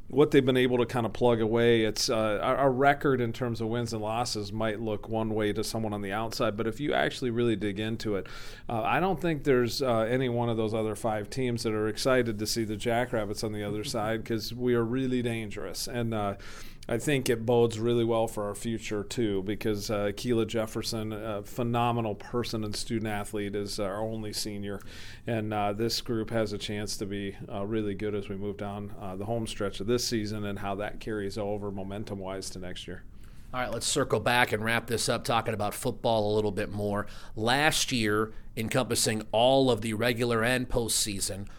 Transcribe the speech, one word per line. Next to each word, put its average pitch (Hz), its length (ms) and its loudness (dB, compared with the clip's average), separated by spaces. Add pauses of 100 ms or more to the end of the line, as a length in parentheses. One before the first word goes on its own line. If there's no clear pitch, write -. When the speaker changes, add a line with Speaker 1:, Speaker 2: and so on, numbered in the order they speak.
Speaker 1:
what 147 220 4
they've 139 140 8
been 127 120 4
able 127 220 4
to 120 60 4
kind 117 200 0
of 104 80 -2
plug 120 260 4
away, 117 440 6
it's, 107 260 0
uh, 110 320 2
our, 127 160 2
our 139 140 6
record 139 500 4
in 117 100 0
terms 117 300 -2
of 110 80 -2
wins 117 240 -2
and 110 80 -2
losses 110 500 -2
might 110 300 -2
look 107 260 -4
one 110 260 0
way 107 200 2
to 104 100 0
someone 110 300 -2
on 104 80 -4
the 98 100 -4
outside. 110 460 0
But 113 100 0
if 107 140 -4
you 147 120 0
actually 135 360 0
really 117 260 2
dig 101 240 -2
into 110 380 -2
it, 92 100 -6 (400)
uh, 113 140 -2
I 113 180 2
don't 185 220 2
think 160 240 0
there's, 123 360 4
uh, 120 180 2
any 127 280 2
one 120 220 0
of 113 80 0
those 110 160 2
other 110 240 0
five 107 320 -2
teams 120 340 0
that 113 100 2
are 107 140 2
excited 117 500 2
to 107 80 -2
see 113 200 0
the 107 100 -2
Jackrabbits 117 720 0
on 107 80 -2
the 104 100 -4
other 104 200 -4
<laughs> - 20 -6
side, 110 400 -2
'cause 113 280 -2
we 123 200 2
are 117 100 4
really 127 380 0
dangerous. 107 640 -4
And, 117 260 -2
uh, 104 200 0 (560)
I 120 80 0
think 135 320 2
it 113 160 2
bodes 117 340 4
really 120 260 4
well 113 220 2
for 104 180 -4
our 101 100 -4
future, 107 480 -4
too, 101 400 0
because, 101 480 -2
uh, 104 240 0
Keela 113 300 2
Jefferson, 110 640 -4
a 107 320 -6
phenomenal 117 720 0
person 113 480 -4
and 107 100 -4
student 110 380 -2
athlete, 104 460 -4
is 98 200 -4
our 101 220 -2
only 110 320 -4
senior. 101 480 -6 (460)
And, 110 280 -2
uh, 104 200 2
this 113 260 0
group 113 300 -2
has 110 240 0
a 104 40 -4
chance 104 380 -6
to 110 100 -4
be, 101 300 -4 (180)
uh, 101 120 -4
really 104 280 0
good 104 220 -4
as 101 140 -4
we 95 80 -6
move 101 180 -4
down, 101 460 -6
uh, 95 160 -6
the 98 80 -6
home 113 220 -2
stretch 101 340 -4
of 95 60 -4
this 120 200 2
season 107 380 -2
and 101 140 -4
how 101 160 -4
that 101 260 -6
carries 104 360 -4
over 104 340 -4
momentum-wise 98 800 -6
to 95 80 -10
next 90 280 -8
year. 87 160 -10 (500)
Speaker 2:
All 127 80 -2
right, 113 100 -4
let's 117 160 -4
circle 131 320 2
back 123 320 4
and 107 120 -2
wrap 117 240 0
this 117 220 0
up 117 140 0
talking 113 300 0
about 104 200 -2
football 110 600 0
a - 20 4
little 107 160 2
bit 101 180 -2
more. 104 380 -2 (280)
Last 135 580 2
year, 110 400 2 (240)
encompassing 113 720 0
all 131 400 6
of 110 100 4
the 110 120 -2
regular 117 500 2
and 123 240 2
postseason, 104 800 -2 (120)